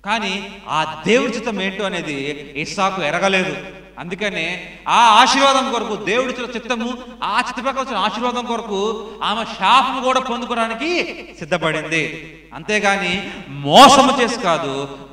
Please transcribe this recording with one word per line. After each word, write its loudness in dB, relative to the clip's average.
కానీ -4
ఆ -2
దేవుని 2
చిత్తం -6
ఏంటో -4
అనేది -6
ఇస్సాకు -2
ఎరగలేదు. 0
అందుకనే -6
ఆ 4
ఆశీర్వాదం 6
కొరకు, -4
దేవుడి -2
ఇచ్చిన -8
చిత్తము, -6
ఆ -2
చిత్త -8
ప్రకారం -4
వచ్చిన -6
ఆశీర్వాదం -2
కొరకు -4
ఆమె -2
శాపము 2
కూడా 2
పొందుకోవడానికి -4
సిద్ధపడింది. -4
అంతేగాని -2
మోసము 8
చేసి 0
కాదు -2